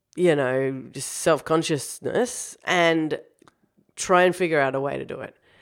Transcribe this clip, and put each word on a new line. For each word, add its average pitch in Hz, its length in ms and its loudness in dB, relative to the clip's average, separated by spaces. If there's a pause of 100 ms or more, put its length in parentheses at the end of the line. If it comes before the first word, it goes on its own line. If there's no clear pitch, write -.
(160)
you 175 200 4
know, 131 560 0
just - 160 -10
self-consciousness 160 1600 -2
and 165 540 2 (760)
try 180 260 4
and 180 120 4
figure 160 260 0
out 135 140 2
a 135 60 -2
way 139 180 -4
to 131 60 -8
do - 160 -10
it. - 160 -14 (260)